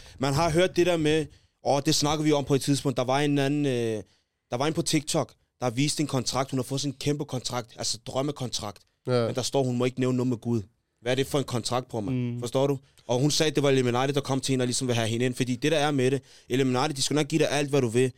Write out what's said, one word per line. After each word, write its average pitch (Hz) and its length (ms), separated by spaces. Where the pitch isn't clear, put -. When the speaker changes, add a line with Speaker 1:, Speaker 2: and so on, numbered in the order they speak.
Speaker 1:
man 139 140
har 165 180
hørt 180 240
det 175 100
der 175 120
med, 151 280
og 135 220
det 151 100
snakker 151 300
vi 156 60
om 143 140
på 143 100
et 131 60
tidspunkt, 139 360
der 131 60
var 131 160
en 143 180
anden, 143 280
øh, 117 380
der 123 60
var 139 100
en 160 60
på 160 80
TikTok, 151 520
der 127 80
viste 143 320
en 147 60
kontrakt. 127 440
Hun 131 60
har 127 60
fået 135 180
sådan 143 120
en - 60
kæmpe 147 260
kontrakt, 123 520
altså - 280
drømmekontrakt. 123 760
Speaker 2:
Ja. 123 180
Speaker 1:
Men 113 100
der 127 60
står, 139 220
hun 123 140
må 123 80
ikke 127 140
nævne 127 180
noget 127 100
med 123 100
Gud. 117 240
Hvad 120 100
er 127 40
det 135 120
for 151 120
en 127 60
kontrakt 123 440
på, 117 120
mand? 113 160
Speaker 3:
Mm. 120 60
Speaker 1:
Forstår 131 280
du? 139 100
Og 123 120
hun 143 120
sagde, 156 200
det 147 120
var 143 60
Illuminati, 131 440
der 139 80
kom 135 180
til 135 140
hende 127 100
og 123 40
ligesom 127 200
vil 120 80
have 117 120
hende 117 180
ind. 127 80
Fordi 127 220
det, 143 160
der 160 60
er 147 140
med 131 200
det, 135 100
Illuminati, 131 440
de 135 80
skal - 140
nok 147 120
give 151 120
dig 147 120
alt, 147 180
hvad 139 120
du 123 60
vil, 123 300